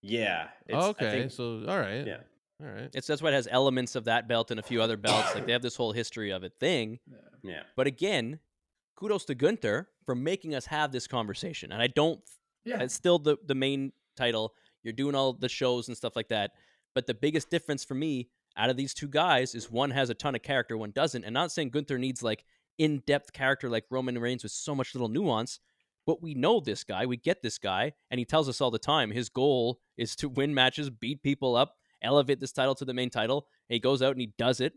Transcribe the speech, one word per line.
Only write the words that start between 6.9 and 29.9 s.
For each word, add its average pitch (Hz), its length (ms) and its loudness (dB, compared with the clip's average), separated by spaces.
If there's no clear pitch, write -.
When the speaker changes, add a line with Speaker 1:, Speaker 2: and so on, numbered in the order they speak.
Speaker 4:
Yeah. - 120 -20
Speaker 1:
Yeah. 87 200 -10
Speaker 3:
But 131 120 2
again, 143 520 -2
kudos 202 300 -2
to 143 100 -4
Gunther, 139 540 0
for 131 80 -2
making 156 400 -4
us 131 100 -6
have 151 260 -2
this 127 140 -4
conversation. 101 680 -6
And 101 80 -6
I 120 80 4
don't, 151 320 2
Speaker 4:
Yeah. 233 160 -4
Speaker 3:
it's - 140 -2
still 175 240 6
the, 147 260 4
the 143 80 0
main 135 380 0
title. 113 400 0
You're 113 120 -6
doing 139 200 0
all 135 200 2
the 120 160 -2
shows 123 380 0
and - 80 -8
stuff - 200 -6
like 113 140 -6
that. 104 220 0
But 127 100 0
the 127 80 -2
biggest 151 380 0
difference 151 320 -2
for - 100 -6
me 135 360 -2
out 117 160 4
of 127 60 2
these 135 180 -4
two 147 120 -8
guys 143 460 4
is 113 160 -10
one 127 220 2
has 131 180 2
a 113 60 0
ton 143 180 -2
of 120 80 -2
character, 127 360 0
one 110 140 -6
doesn't. 131 320 0
And 110 120 -8
not 156 160 0
saying 151 180 -2
Gunther 139 300 -2
needs, 127 240 -4
like, 110 200 -2
in-depth 143 540 2
character 135 360 0
like 113 220 0
Roman 127 260 -2
Reigns 120 260 -2
with 104 80 -8
so - 220 -6
much 135 220 -4
little 123 140 -2
nuance, 123 500 0
but 160 180 0
we 160 100 -8
know 165 260 4
this 120 240 -4
guy, 98 220 -2
we 123 120 -2
get - 240 0
this 110 160 -4
guy, 101 340 -2
and 123 100 -2
he 120 60 -2
tells 156 220 2
us 127 140 -2
all 127 100 2
the 113 80 -2
time 143 320 0
his 117 180 -4
goal 127 500 2